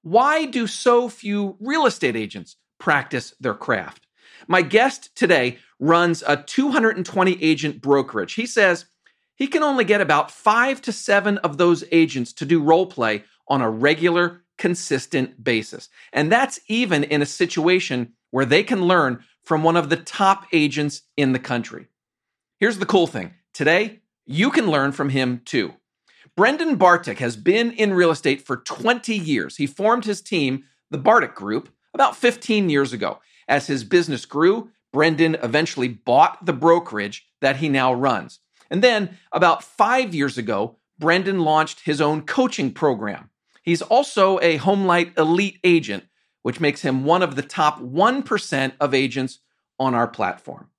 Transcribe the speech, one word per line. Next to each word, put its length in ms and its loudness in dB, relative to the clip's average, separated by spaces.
Why 460 0
do 200 -4
so 440 0
few 500 -6
real 240 -2
estate 320 0
agents 400 -10
practice 600 -2
their 160 -4
craft? 520 -6
My 140 2
guest 520 0
today 440 2
runs 480 2
a 100 2
two 340 -4
hundred 260 0
and 100 -6
twenty 360 0
agent 400 -2
brokerage. 500 0
He 140 -6
says 400 2
he 120 -4
can 160 0
only 220 0
get 160 2
about 300 0
five 520 0
to 100 -6
seven 460 0
of 200 -4
those 340 2
agents 420 0
to 120 -8
do 160 2
role 240 4
play 380 -4
on 140 0
a 100 0
regular 720 0
consistent 800 -4
basis. 460 -4
And 180 0
that's 380 0
even 340 0
in 180 0
a 60 0
situation 840 -2
where 140 0
they 180 4
can 240 -2
learn 380 0
from 220 -2
one 120 4
of 120 0
the 80 0
top 560 -2
agents 500 -2
in 160 0
the 80 -2
country. 480 -8
Here's 200 0
the 80 -6
cool 220 4
thing. 260 -10
Today, 500 0
you 280 0
can 180 0
learn 220 0
from 160 -4
him 360 -2
too. 300 -4
Brendan 420 2
Bartik 400 4
has 180 -4
been 360 0
in 200 0
real 200 2
estate 280 -2
for 180 -8
twenty 580 -4
years. 400 -4
He 100 -4
formed 380 -2
his 180 -6
team, 400 -4
the 140 -8
Bartik 280 4
Group, 340 -6
about 220 2
fifteen 560 0
years 220 0
ago. 260 -6
As 180 0
his 160 -4
business 440 0
grew, 440 2
Brendan 500 2
eventually 460 -2
bought 580 2
the 60 -2
brokerage 760 0
that 160 2
he 120 -4
now 240 0
runs. 460 -2
And 100 -2
then, 380 2
about 320 2
five 500 0
years 240 -2
ago, 380 -4
Brendan 400 0
launched 440 0
his 160 -2
own 220 0
coaching 480 -2
program. 580 -4
He's 200 -2
also 580 2
a 180 2
Homelight 580 0
Elite 480 0
agent, 400 2
which 180 -6
makes 220 0
him 220 -2
one 180 2
of 140 -2
the 60 -6
top 380 -2
one 420 0
percent 580 -4
of 120 0
agents 460 -2
on 160 0
our 140 0
platform. 600 -8